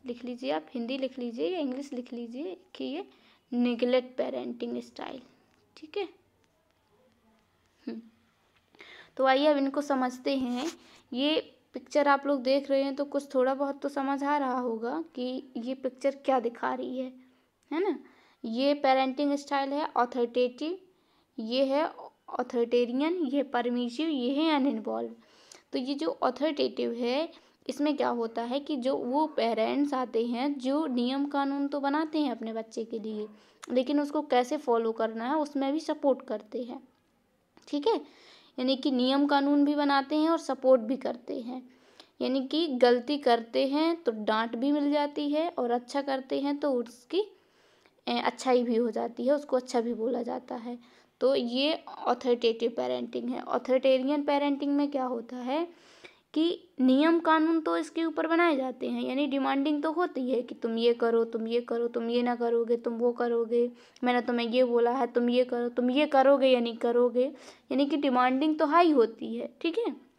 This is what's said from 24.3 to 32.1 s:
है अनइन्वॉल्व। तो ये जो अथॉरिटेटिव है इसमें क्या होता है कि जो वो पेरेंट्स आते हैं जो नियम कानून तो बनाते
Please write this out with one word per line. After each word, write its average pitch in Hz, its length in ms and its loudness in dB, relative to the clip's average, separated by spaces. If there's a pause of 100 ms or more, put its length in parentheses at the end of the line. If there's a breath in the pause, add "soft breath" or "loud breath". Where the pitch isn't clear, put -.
है 311 220 2
अनइन्वॉल्व। 226 540 -2 (640 loud breath)
तो 277 60 -2
ये 262 160 -4
जो 302 140 -4
अथॉरिटेटिव 254 840 -2
है 254 380 -2 (340 loud breath)
इसमें 285 320 -2
क्या 247 140 0
होता 226 320 -4
है 247 160 -4
कि 285 180 -6
जो 247 200 0
वो 277 320 0
पेरेंट्स 233 680 0
आते 240 300 -2
हैं 247 340 -2
जो 277 280 0
नियम 254 400 0
कानून 277 400 -2
तो 285 120 -2
बनाते 302 400 0